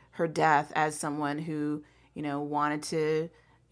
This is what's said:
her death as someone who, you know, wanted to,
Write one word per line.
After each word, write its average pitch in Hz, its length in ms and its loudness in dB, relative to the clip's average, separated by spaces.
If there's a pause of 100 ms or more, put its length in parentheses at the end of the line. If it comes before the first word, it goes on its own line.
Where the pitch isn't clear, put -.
(120)
her 165 160 0
death 156 480 4
as 151 200 2
someone 147 440 -4
who, 151 420 -4 (320)
you 160 80 -8
know, 143 180 -4
wanted 147 440 0
to, 156 440 0 (440)